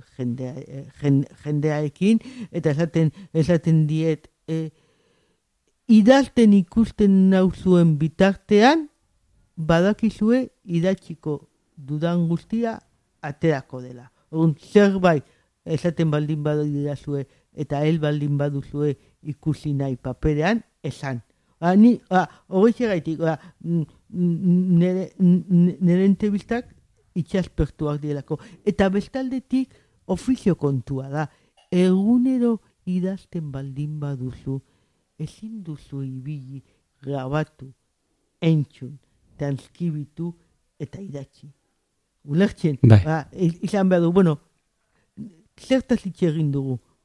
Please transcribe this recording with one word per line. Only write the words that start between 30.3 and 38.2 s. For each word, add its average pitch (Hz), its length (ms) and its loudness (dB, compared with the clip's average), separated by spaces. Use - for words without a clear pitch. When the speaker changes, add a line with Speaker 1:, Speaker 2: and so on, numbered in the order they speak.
Speaker 1:
kontua 135 540 -6
da. 147 180 -4
Egunero 233 840 2
idazten 180 680 -6
baldin 139 480 -8
baduzu, 135 580 -8
ezin 214 420 -12
duzu 143 400 -14
ibili, 135 600 -12
grabatu, 135 640 -6